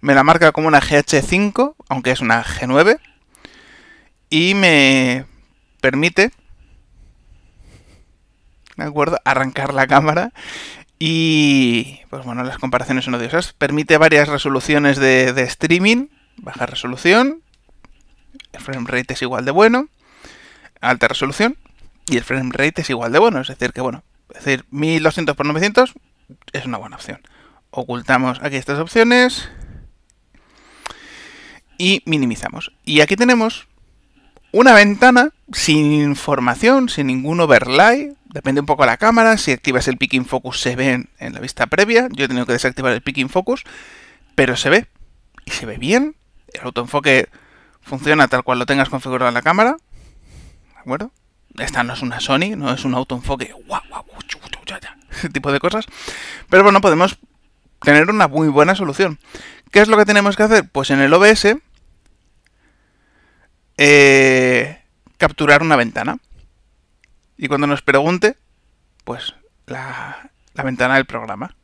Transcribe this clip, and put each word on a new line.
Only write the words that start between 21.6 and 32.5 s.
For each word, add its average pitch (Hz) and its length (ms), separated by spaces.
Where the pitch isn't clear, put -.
y 127 80
el 120 80
frame 127 280
rate 156 300
es 143 80
igual 117 220
de 151 80
bueno, 208 200
es 131 80
decir 127 240
que, - 80
bueno, 143 220
es - 160
decir, 135 260
mil 156 320
doscientos 147 340
por 147 80
novecientos 202 480
es 131 120
una 120 140
buena - 180
opción. - 240
Ocultamos 127 680
aquí 139 160
estas 139 220
opciones 233 720
y 185 300
minimizamos. 147 640